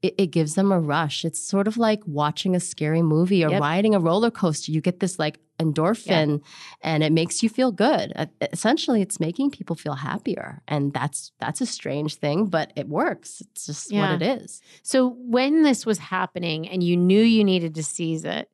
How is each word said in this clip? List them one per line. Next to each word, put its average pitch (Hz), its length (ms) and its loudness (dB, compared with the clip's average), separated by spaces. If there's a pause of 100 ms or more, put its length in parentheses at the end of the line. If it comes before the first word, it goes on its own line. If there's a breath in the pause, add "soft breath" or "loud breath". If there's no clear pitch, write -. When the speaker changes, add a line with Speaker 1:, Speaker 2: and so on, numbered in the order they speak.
Speaker 1:
it, - 160 0
it 196 120 4
gives 151 260 0
them 196 180 4
a 180 80 4
rush. 151 440 -2
It's 165 140 -4
sort 196 300 0
of 220 80 -4
like 220 300 2
watching 151 500 0
a 175 40 0
scary 160 420 -2
movie 170 420 4
or 151 60 2
Speaker 2:
Yep. 185 100 2
Speaker 1:
riding 190 340 2
a 196 60 2
roller 190 300 2
coaster. 160 420 -2
You 156 80 0
get 180 200 -2
this, 180 180 -4
like, 151 200 -2 (220)
endorphin 156 800 0
Speaker 2:
Yeah. - 80 -20 (340 loud breath)
Speaker 1:
and 156 220 0
it 151 80 2
makes 165 300 0
you 226 80 2
feel 254 220 0
good. 226 440 0
Uh, 156 100 -4 (260)
essentially, 233 500 0
it's - 180 -6
making 175 300 -2
people 175 260 -8
feel 147 200 -6
happier. 143 720 -8
And 143 280 -2
that's, - 440 -6
that's - 220 -6
a 254 60 -2
strange 147 500 -6
thing, 156 300 0
but 165 280 -2
it 143 140 -6
works. 202 540 -4
It's - 240 -16
just - 260 -10
Speaker 2:
Yeah. 202 200 2
Speaker 1:
what 175 100 -2
it 247 180 0
is. - 200 -20 (220 soft breath)
Speaker 2:
So 254 360 2
when 254 440 2
this 277 240 4
was 208 120 0
happening 175 680 -4
and 185 140 -2
you 175 140 4
knew 185 260 6
you 226 220 6
needed 170 320 2
to 160 60 -6
seize 160 420 -6
it - 300 -6